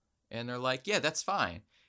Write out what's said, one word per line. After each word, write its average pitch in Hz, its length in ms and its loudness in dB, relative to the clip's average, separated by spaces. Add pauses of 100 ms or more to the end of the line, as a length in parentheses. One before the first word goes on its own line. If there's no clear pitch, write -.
(300)
And 120 200 -6
they're 123 80 -4
like, 131 300 0
"Yeah, 202 120 2
that's 151 240 0
fine." 120 380 0 (280)